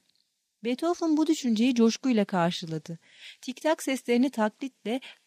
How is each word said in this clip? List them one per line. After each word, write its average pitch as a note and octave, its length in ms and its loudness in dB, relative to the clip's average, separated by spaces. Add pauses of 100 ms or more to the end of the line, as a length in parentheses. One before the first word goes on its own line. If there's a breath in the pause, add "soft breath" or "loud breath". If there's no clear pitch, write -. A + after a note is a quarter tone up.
(640)
Beethoven D#4+ 540 0
bu D#4 100 2
düşünceyi B3 480 2
coşkuyla A3+ 500 2
karşıladı. E3 760 -4 (420 loud breath)
Tik - 200 -12
tak D#4+ 220 0
seslerini B3+ 460 0
taklitle A3+ 720 -4 (260 loud breath)